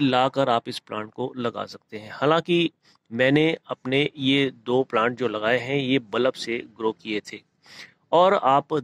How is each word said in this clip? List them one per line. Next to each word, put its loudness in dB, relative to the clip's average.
लाकर 2
आप 0
इस -10
प्लांट -10
को -6
लगा -4
सकते -16
हैं। -16
हालांकि 0
मैंने 4
अपने -2
ये 2
दो 2
प्लांट 0
जो -2
लगाए 0
हैं -2
ये 0
बल्ब 0
से -8
ग्रो -2
किए -8
थे -16
और 6
आप 2